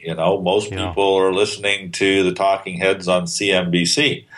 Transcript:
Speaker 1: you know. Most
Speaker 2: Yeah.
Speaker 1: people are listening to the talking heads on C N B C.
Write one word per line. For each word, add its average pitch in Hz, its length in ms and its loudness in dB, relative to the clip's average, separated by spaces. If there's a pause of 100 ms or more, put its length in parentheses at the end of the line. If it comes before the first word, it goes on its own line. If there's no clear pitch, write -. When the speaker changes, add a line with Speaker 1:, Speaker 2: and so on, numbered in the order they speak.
Speaker 1:
you 82 100 -6
know. 87 260 0
Most 101 300 0
Speaker 2:
Yeah. 92 160 -6
Speaker 1:
people 98 300 2
are 95 160 2
listening 101 600 -2
to 98 300 2
the 92 100 2
talking 95 460 -2
heads 95 300 0
on 90 180 2
C 98 240 -2
N 90 220 2
B 87 120 2
C. - 400 0 (140)